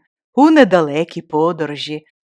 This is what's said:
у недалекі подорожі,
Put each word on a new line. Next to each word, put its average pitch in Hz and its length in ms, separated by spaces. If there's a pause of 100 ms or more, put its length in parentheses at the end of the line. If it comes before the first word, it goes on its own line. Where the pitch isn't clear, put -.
(340)
у 285 160
недалекі 170 720
подорожі, 151 800 (200)